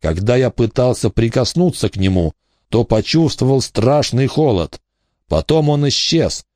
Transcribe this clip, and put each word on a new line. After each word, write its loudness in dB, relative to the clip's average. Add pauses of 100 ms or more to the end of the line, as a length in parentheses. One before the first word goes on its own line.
Когда 0
я 2
пытался 0
прикоснуться 0
к -16
нему, 0 (360)
то 2
почувствовал 0
страшный 0
холод. -2 (460)
Потом 0
он 2
исчез -2 (100)